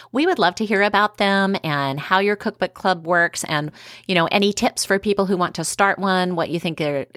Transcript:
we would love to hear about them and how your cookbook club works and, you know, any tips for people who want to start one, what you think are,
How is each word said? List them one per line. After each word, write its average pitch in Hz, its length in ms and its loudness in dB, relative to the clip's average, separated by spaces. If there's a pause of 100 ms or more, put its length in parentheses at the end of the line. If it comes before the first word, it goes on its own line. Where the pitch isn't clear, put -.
(100)
we 294 160 0
would 339 140 0
love 180 160 2
to 220 80 -2
hear 202 180 2
about 208 360 2
them 196 440 2
and 143 380 -2
how 190 180 0
your 202 160 2
cookbook - 400 -4
club 175 320 -2
works 170 380 2
and, 151 260 -4 (380)
you 185 80 0
know, 165 160 4
any 202 200 2
tips - 320 -2
for 196 140 2
people 202 280 0
who 190 100 0
want 175 180 -2
to 165 100 -6
start 196 360 0
one, 185 340 0
what 165 160 -2
you 170 80 -2
think 165 220 -6
are, 143 260 -2 (100)